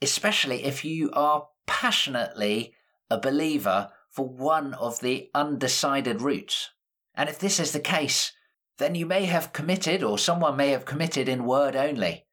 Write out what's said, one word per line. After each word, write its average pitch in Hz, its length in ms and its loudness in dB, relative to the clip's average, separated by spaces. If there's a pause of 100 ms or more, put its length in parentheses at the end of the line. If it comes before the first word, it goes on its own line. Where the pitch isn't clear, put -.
especially 139 640 0
if 131 200 -4
you 160 280 -2
are 147 340 2 (220)
passionately 113 1040 0 (360)
a 113 100 2
believer 135 720 0 (180)
for 135 180 -4
one 139 460 0
of 117 260 -4
the 123 340 -2
undecided 139 840 0
routes. - 500 -2 (440)
And 139 140 -2
if 151 100 -10
this 196 220 0
is 151 120 -2
the - 60 -2
case, - 540 0 (460)
then 160 180 0
you 165 100 -2
may 185 200 0
have 170 260 0
committed, 180 500 0
or 104 160 0
someone 160 380 2
may 139 140 4
have 127 140 0
committed 143 440 0
in 123 160 0
word 131 320 2
only, 127 560 0